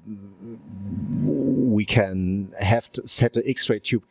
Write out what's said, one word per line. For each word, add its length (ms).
we 1800
can 760
have 320
to 140
set 280
the 120
X-ray 340
tube 300